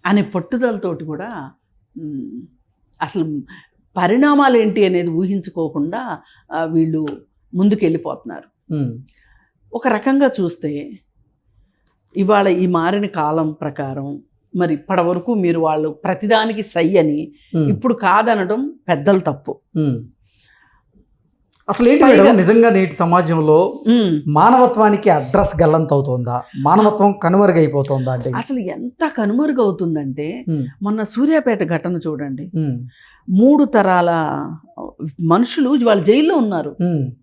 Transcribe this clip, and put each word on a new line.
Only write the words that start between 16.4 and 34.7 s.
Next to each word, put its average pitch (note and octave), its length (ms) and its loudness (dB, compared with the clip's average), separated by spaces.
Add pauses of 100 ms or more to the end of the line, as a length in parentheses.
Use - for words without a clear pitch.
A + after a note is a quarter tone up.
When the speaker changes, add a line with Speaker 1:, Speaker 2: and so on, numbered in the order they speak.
Speaker 1:
సై F3+ 360 0
అని D3+ 340 0 (240)
Speaker 2:
Hmm. D#3 140 2
Speaker 1:
ఇప్పుడు A#3+ 240 0
కాదనడం G#3+ 800 0 (140)
పెద్దల F3+ 320 2
తప్పు. D3 400 -6 (180)
Speaker 2:
Hmm. C#3 200 -2 (1700)
అసలు A#3+ 200 2
ఏంటి D4 140 6
మేడం, A3+ 200 8
Speaker 1:
పైగా A3+ 120 6
Speaker 2:
నిజంగా A3 340 6
నేటి F#3+ 220 2
సమాజంలో E3 960 2
Speaker 1:
Hmm. G#3 400 2
Speaker 2:
మానవత్వానికి G#3+ 840 4
అడ్రస్ D#3+ 520 0
గల్లంతవుతోందా? C#3 840 0 (180)
మానవత్వం G3+ 500 4
కనుమరుగైపోతోందా D3+ 1000 2
అంటే? B2+ 180 -6
Speaker 1:
అసలు B3+ 280 -6
ఎంత B3 480 -6
కనుమరుగవుతుందంటే, G3+ 1400 -2
Speaker 2:
Hmm. D3+ 140 -2 (180)
Speaker 1:
మొన్న G#3+ 220 -4
సూర్యాపేట B3+ 600 0
ఘటన E3+ 440 -4
చూడండి. D3 480 -10
Speaker 2:
Hmm. C3+ 280 -4 (460)
Speaker 1:
మూడు C4+ 360 4
తరాల F#3 440 2 (1160)